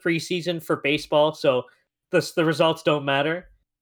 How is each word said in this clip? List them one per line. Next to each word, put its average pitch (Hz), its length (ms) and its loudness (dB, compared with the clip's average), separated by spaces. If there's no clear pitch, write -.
preseason 170 580 -2
for 156 140 -2
baseball, 151 560 0
so 127 300 0
the, 165 240 0
the 170 100 2
results 160 380 2
don't 151 220 0
matter. 143 440 -2